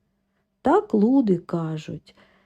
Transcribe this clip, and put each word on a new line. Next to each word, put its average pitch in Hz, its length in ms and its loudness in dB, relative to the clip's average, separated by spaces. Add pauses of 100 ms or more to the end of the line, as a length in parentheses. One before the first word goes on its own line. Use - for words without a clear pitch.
(640)
"Так 381 320 0
люди 214 440 2
кажуть, 160 800 -10 (300)